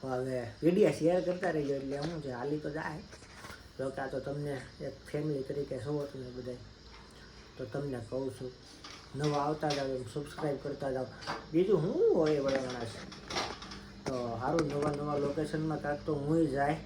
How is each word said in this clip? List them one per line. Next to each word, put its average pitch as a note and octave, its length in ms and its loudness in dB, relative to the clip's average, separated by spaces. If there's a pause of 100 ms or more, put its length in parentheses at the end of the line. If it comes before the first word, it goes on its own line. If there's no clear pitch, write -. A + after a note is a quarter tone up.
તો C3 80 -8
હવે B2+ 300 0 (240)
વીડિયો F3+ 300 8
શેર F3 280 4
કરતા F3+ 300 0
રહેજો, C#3+ 240 0
એટલે C3+ 240 -2
શું D#3 240 -4
છે, C3+ 80 -6
હાલી C3 280 -2
તો D3 120 -4
જાય. D#3+ 320 -6 (760)
જો C3 120 -2
કે C#3 100 -6
આ C3+ 80 -2
તો C3+ 120 -2
તમને C#3+ 340 -4 (260)
એક C#3 140 -6 (120)
ફેમિલી D3 360 -2
તરીકે C#3+ 360 -4
છો C3+ 140 -2 (120)
તમે C3 260 -8
બધાય, B2 260 -6 (1000)
તો C3 80 -6
તમને C3+ 340 -4 (100)
કહું C3 220 -2
છું, B2+ 200 -8 (640)
નવા C#3+ 260 2
આવતા D3+ 260 2
જાઓ, C#3 180 2
એમ B2+ 280 -2
સબસ્ક્રાઇબ C#3+ 480 -2
કરતા C#3 280 -2
જાઓ. B2+ 160 0 (460)
બીજું F3+ 300 8
શું F4 320 6
હોય D#3 260 6
વળવાના B2+ 440 0
છે? - 160 -8 (1040)
તો C3 120 -2 (240)
સારું, D3+ 280 4
નવા C#3+ 220 2
નવા D3 280 0
લોકેશનમાં D3+ 640 0
કાંક D3 240 -2
તો D#3 80 2
હુંય D3+ 320 4
જાય C#3+ 400 2